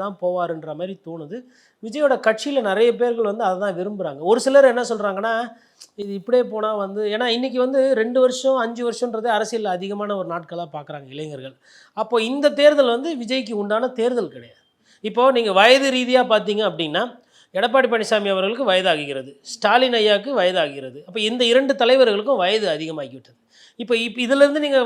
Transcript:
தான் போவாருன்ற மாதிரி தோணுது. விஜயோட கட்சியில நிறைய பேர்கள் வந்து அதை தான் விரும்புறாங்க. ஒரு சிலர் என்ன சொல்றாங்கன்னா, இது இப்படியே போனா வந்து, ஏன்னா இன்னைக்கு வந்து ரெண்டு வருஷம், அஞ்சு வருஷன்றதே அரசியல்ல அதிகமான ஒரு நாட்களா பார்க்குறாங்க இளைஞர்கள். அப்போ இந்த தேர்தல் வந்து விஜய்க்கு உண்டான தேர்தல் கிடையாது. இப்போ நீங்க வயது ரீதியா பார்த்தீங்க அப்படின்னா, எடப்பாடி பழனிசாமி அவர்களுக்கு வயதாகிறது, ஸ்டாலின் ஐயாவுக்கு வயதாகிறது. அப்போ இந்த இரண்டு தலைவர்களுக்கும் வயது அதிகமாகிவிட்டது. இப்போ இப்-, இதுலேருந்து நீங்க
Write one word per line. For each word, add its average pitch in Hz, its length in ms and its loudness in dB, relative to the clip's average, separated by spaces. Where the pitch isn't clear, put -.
தான் 196 220 -8
போவாருன்ற 170 560 -4
மாதிரி 190 140 -8
தோணுது. 165 320 -12
விஜயோட 262 300 2
கட்சியில 247 420 0
நிறைய 214 220 4
பேர்கள் 233 300 0
வந்து 220 180 -4
அதை 185 160 0
தான் 190 160 -4
விரும்புறாங்க. 180 420 -8
ஒரு 226 140 6
சிலர் 269 260 8
என்ன 240 180 -2
சொல்றாங்கன்னா, 208 420 -4
இது 202 180 -8
இப்படியே 247 320 2
போனா 214 180 -4
வந்து, 196 200 -6
ஏன்னா 240 220 -2
இன்னைக்கு 254 280 -2
வந்து 262 160 2
ரெண்டு 247 240 0
வருஷம், 254 400 0
அஞ்சு 233 220 -8
வருஷன்றதே 233 500 -4
அரசியல்ல 214 400 -4
அதிகமான 202 420 -6
ஒரு 175 140 -8
நாட்களா 170 340 -10
பார்க்குறாங்க 143 380 -14
இளைஞர்கள். 143 420 -14
அப்போ 233 260 0
இந்த 285 320 0
தேர்தல் 285 340 6
வந்து 277 160 -4
விஜய்க்கு 233 400 -4
உண்டான 226 360 -2
தேர்தல் 226 380 -2
கிடையாது. 120 260 -20
இப்போ 233 160 2
நீங்க 220 220 0
வயது 269 360 6
ரீதியா 254 260 2
பார்த்தீங்க 208 360 -2
அப்படின்னா, 165 340 -4
எடப்பாடி 240 320 2
பழனிசாமி 214 460 0
அவர்களுக்கு 214 340 -2
வயதாகிறது, 147 600 -2
ஸ்டாலின் 240 460 2
ஐயாவுக்கு 208 320 2
வயதாகிறது. 143 680 -2
அப்போ 185 120 -8
இந்த 247 220 -2
இரண்டு 269 220 4
தலைவர்களுக்கும் 233 640 4
வயது 208 220 0
அதிகமாகிவிட்டது. 147 600 -12
இப்போ 233 120 -4
இப்-, 233 180 -8
இதுலேருந்து 285 400 4
நீங்க 277 220 2